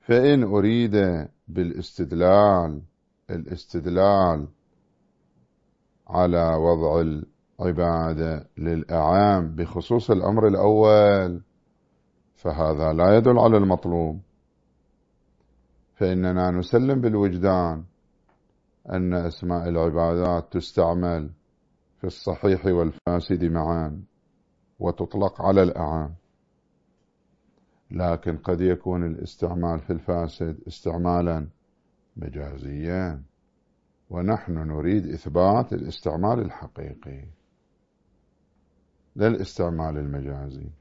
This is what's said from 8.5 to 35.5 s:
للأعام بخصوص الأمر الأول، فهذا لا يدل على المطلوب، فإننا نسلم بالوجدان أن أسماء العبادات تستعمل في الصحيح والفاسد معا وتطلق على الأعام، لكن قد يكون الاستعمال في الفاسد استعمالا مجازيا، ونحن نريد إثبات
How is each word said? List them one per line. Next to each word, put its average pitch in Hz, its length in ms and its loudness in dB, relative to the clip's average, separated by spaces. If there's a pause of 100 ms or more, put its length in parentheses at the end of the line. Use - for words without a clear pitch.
للأعام 82 960 2
بخصوص 87 560 -2
الأمر 104 380 4
الأول، 101 960 4 (920)
فهذا 78 580 -2
لا 90 240 6
يدل 120 220 6
على 113 180 6
المطلوب، 87 640 0 (1700)
فإننا 92 560 0
نسلم 120 500 0
بالوجدان 92 840 0 (1080)
أن 92 240 -2
أسماء 87 540 -4
العبادات 85 840 -2
تستعمل 85 800 -2 (680)
في 98 60 -8
الصحيح 95 600 -2
والفاسد 87 800 0
معا 82 580 -2 (760)
وتطلق 92 640 -4
على 95 200 4
الأعام، 80 520 -2 (1800)
لكن 87 440 -4
قد 87 240 -4
يكون 90 460 -2
الاستعمال 85 720 -6
في 90 120 -8
الفاسد 82 720 -6
استعمالا 87 840 -2 (680)
مجازيا، 71 1080 -8 (880)
ونحن 90 420 -4
نريد 80 540 -2
إثبات 95 680 0